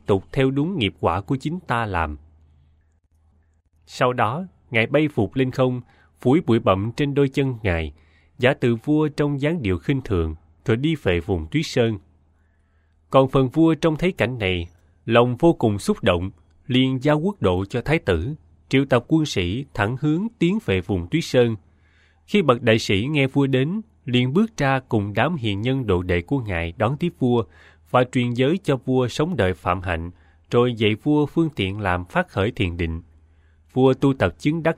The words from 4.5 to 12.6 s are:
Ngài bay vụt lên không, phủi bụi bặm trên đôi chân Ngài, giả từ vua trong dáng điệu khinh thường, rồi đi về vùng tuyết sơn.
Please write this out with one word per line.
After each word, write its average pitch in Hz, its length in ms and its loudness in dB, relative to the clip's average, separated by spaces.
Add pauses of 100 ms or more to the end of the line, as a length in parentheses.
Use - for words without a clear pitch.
Ngài 113 160 2
bay 151 200 2
vụt 110 260 -2
lên 131 180 0
không, 127 300 0 (380)
phủi 139 220 2
bụi 117 180 2
bặm 101 320 2
trên 143 220 -2
đôi 139 160 2
chân 135 340 -2
Ngài, 82 300 -2 (440)
giả 123 160 2
từ 120 220 0
vua 151 320 0
trong 147 340 -2
dáng 156 200 -2
điệu 92 180 0
khinh 135 220 -2
thường, 82 340 -2 (300)
rồi 110 120 0
đi 151 180 -2
về 90 240 0
vùng 82 320 -4
tuyết 156 140 -2
sơn. 113 340 -2 (1120)